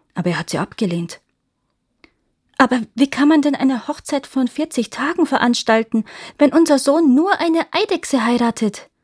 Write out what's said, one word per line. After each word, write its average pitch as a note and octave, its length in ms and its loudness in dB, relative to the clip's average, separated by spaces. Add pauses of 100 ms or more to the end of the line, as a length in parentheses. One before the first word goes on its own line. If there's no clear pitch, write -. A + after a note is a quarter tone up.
(140)
aber F3+ 160 -2
er D#3 80 -4
hat D#3+ 120 -8
sie - 80 -4
abgelehnt.“ E3+ 600 -6 (1400)
„Aber B3+ 240 2 (140)
wie C#4 160 2
kann D4 180 0
man D4+ 140 4
denn C#4+ 140 -2
eine C4 320 -2
Hochzeit D4 400 -6
von C4 180 -2
vierzig D4 440 -4
Tagen D#4 360 -2
veranstalten, A3+ 760 0 (340)
wenn - 140 4
unser D4+ 260 4
Sohn C#4+ 340 4
nur E4 280 2
eine E4 320 0
Eidechse D#4+ 520 -2
heiratet?“, A#3 640 -2 (140)